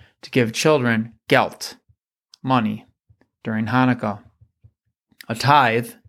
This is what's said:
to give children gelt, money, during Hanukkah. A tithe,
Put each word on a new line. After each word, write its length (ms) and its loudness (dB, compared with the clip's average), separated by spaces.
to 80 -20
give 220 0
children 640 0
gelt, 480 -2
money, 420 -2
during 240 -4
Hanukkah. 560 -2
A 60 -8
tithe, 560 2